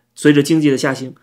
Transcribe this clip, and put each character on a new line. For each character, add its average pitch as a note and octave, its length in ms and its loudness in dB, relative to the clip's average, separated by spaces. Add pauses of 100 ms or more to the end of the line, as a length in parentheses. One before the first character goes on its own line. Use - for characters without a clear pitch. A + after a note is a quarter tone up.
(140)
随 D3 200 2
着 C#3+ 80 4
经 D#3+ 180 0
济 D3 100 2
的 C3 60 0
下 C3+ 160 -4
行。 B2+ 300 -12